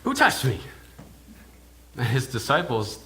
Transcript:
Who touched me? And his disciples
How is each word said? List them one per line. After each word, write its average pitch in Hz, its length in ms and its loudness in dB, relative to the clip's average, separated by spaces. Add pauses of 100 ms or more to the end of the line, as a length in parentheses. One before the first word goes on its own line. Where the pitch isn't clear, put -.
Who 262 100 -2
touched 277 320 4
me? 123 140 0 (1400)
And 117 100 -2
his 123 200 0
disciples 123 760 0